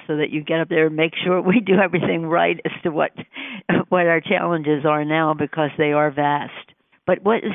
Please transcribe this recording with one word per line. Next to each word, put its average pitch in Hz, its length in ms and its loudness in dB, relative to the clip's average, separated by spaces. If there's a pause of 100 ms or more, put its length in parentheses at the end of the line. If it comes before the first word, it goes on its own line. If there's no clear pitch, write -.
so 156 120 -4
that 151 120 -2
you 151 140 -4
get 165 160 -2
up 165 100 -4
there 160 160 2
and 156 100 -2
make 160 180 0 (100)
sure 180 180 0
we 185 180 2
do 190 240 2
everything 170 440 0
right 170 360 2
as 175 80 -4 (120)
to 175 80 -2
what, 151 200 0 (800)
what 180 160 2
our 165 160 2
challenges 160 640 0
are 151 180 2
now, 156 300 0
because 151 440 -2
they 151 140 2
are 147 200 2
vast." 147 420 -2 (540)
But 180 160 0
what 220 140 2
is 214 180 -4